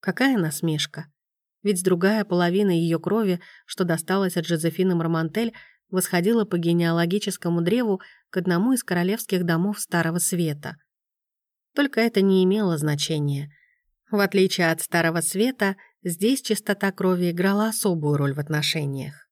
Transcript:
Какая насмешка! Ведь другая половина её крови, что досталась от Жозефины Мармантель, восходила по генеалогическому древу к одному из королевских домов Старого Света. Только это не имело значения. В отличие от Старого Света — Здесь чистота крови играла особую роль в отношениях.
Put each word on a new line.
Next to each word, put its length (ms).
Какая 380
насмешка! 680
Ведь 220
другая 400
половина 460
её 280
крови, 420
что 180
досталась 540
от 80
Жозефины 480
Мармантель, 580
восходила 540
по 120
генеалогическому 1040
древу 380
к 60
одному 360
из 100
королевских 640
домов 360
Старого 380
Света. 580
Только 260
это 200
не 240
имело 340
значения. 720
В 80
отличие 520
от 100
Старого 400
Света — 560
Здесь 400
чистота 480
крови 400
играла 380
особую 480
роль 160
в 80
отношениях. 920